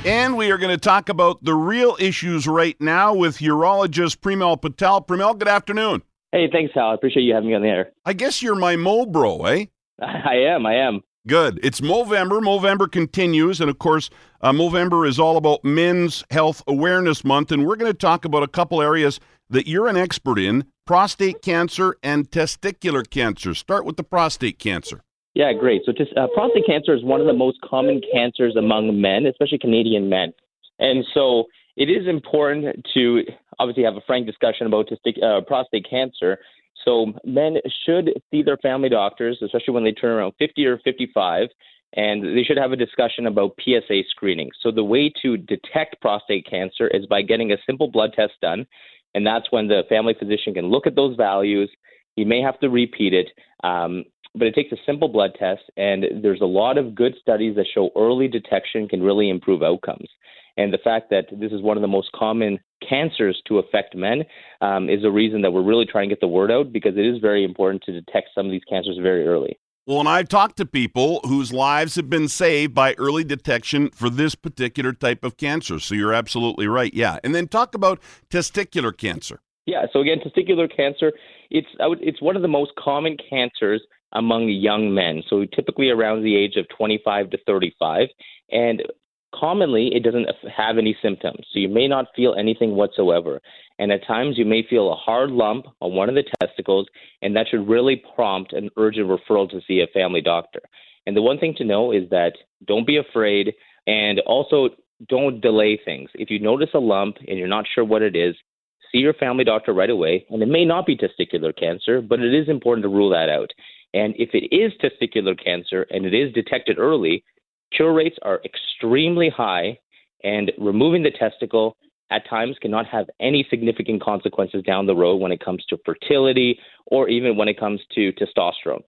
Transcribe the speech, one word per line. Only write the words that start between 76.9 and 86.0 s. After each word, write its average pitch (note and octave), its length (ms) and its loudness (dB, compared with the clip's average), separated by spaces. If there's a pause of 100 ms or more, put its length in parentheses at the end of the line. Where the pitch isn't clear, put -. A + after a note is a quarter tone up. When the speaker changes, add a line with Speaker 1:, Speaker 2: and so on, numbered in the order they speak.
Speaker 1:
Yeah. G2 280 -2
And C#3+ 140 -2
then E3+ 140 -2
talk A#3+ 260 -2
about F#3+ 240 0 (300)
testicular F3 640 -4
cancer. - 460 -10 (240)
Speaker 2:
Yeah. - 260 -4
So C#3 80 2
again, D#3 200 0
testicular E3+ 540 0
cancer, D3 380 0 (380)
it's, D3+ 180 -2 (140)
I C#3 60 2
would, E3+ 140 -2
it's D#3 200 -4
one F3 160 0
of F3+ 60 -2
the E3+ 40 0
most C#3+ 300 0
common D3 400 -2 (120)
cancers A2+ 520 -2 (320)
among A2+ 340 0
young G#2 460 0
men. E2 360 0
So G2+ 240 2
typically - 360 0
around A2 340 0